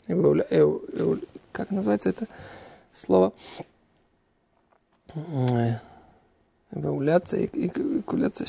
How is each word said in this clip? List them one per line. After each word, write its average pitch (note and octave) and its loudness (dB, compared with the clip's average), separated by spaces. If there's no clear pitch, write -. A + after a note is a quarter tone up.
эволя-, D#3+ 4
эу-, D3+ 4
эу-, - 0
как - -6
называется G3+ 0
это G3+ -4
слово? F#3 4
Э, B2+ 0
эволяция, D3 0
эк-, - -4
эк-, - -2
экуляция, - -2